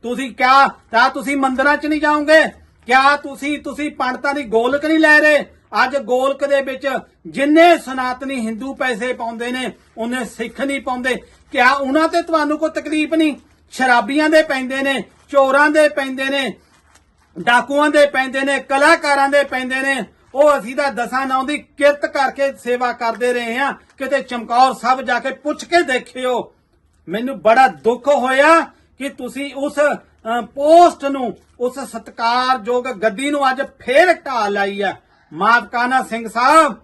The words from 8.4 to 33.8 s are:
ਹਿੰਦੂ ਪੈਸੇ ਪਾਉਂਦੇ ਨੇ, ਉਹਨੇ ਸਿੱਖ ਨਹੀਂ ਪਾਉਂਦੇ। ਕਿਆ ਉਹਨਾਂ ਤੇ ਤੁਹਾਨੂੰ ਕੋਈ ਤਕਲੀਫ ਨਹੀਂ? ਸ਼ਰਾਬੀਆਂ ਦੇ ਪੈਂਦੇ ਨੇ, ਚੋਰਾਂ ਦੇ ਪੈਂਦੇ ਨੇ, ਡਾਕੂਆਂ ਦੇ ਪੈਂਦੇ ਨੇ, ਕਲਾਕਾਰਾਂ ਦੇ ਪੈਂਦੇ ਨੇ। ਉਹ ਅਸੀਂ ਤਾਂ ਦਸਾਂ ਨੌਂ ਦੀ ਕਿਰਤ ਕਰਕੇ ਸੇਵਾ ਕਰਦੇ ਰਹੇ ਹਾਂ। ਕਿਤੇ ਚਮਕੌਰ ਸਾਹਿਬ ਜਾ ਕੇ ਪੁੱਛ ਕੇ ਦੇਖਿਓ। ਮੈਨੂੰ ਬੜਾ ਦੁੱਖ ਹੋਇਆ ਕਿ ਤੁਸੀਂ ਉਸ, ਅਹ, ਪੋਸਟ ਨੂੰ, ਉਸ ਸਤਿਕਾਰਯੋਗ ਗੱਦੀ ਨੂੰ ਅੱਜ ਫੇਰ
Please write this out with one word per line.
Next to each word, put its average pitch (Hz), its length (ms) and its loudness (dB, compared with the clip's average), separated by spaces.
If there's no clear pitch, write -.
ਹਿੰਦੂ 240 280 -8
ਪੈਸੇ 254 380 -4
ਪਾਉਂਦੇ 233 400 -8
ਨੇ, 254 200 -8
ਉਹਨੇ 240 260 -6
ਸਿੱਖ - 360 -12
ਨਹੀਂ 277 200 -4
ਪਾਉਂਦੇ। 247 340 -6
ਕਿਆ 254 180 4
ਉਹਨਾਂ 277 380 0
ਤੇ 339 140 0
ਤੁਹਾਨੂੰ 302 360 -2
ਕੋਈ 311 160 -2
ਤਕਲੀਫ 302 400 -4
ਨਹੀਂ? 311 220 0
ਸ਼ਰਾਬੀਆਂ 254 600 0
ਦੇ 311 120 4
ਪੈਂਦੇ 269 400 -4
ਨੇ, 269 220 -4
ਚੋਰਾਂ 277 420 4
ਦੇ 302 180 4
ਪੈਂਦੇ 269 360 -4
ਨੇ, 269 300 -4
ਡਾਕੂਆਂ 247 520 2
ਦੇ 294 160 4
ਪੈਂਦੇ 262 340 -4
ਨੇ, 269 180 -2
ਕਲਾਕਾਰਾਂ 285 720 2
ਦੇ 285 160 2
ਪੈਂਦੇ 262 360 -6
ਨੇ। 269 240 -2
ਉਹ 277 240 4
ਅਸੀਂ 247 180 -10
ਤਾਂ 277 160 -2
ਦਸਾਂ 240 340 -4
ਨੌਂ 262 180 -2
ਦੀ 285 140 -6
ਕਿਰਤ 285 480 0
ਕਰਕੇ 277 460 -2
ਸੇਵਾ 247 400 -4
ਕਰਦੇ 233 400 -4
ਰਹੇ 233 260 -4
ਹਾਂ। 269 140 -2
ਕਿਤੇ 269 480 -6
ਚਮਕੌਰ 247 540 0
ਸਾਹਿਬ 254 280 -2
ਜਾ 240 160 -2
ਕੇ 262 120 -6
ਪੁੱਛ 294 340 -8
ਕੇ 349 180 2
ਦੇਖਿਓ। 254 720 -6
ਮੈਨੂੰ 220 340 -8
ਬੜਾ 240 260 6
ਦੁੱਖ 226 400 -2
ਹੋਇਆ 285 520 4
ਕਿ 277 100 -8
ਤੁਸੀਂ 262 460 -10
ਉਸ, 277 240 -6
ਅਹ, 240 640 -4
ਪੋਸਟ 302 640 4
ਨੂੰ, 269 340 -6
ਉਸ 247 180 -4
ਸਤਿਕਾਰਯੋਗ 240 1040 -2
ਗੱਦੀ 226 460 -2
ਨੂੰ 277 200 0
ਅੱਜ 262 120 -4
ਫੇਰ 320 520 2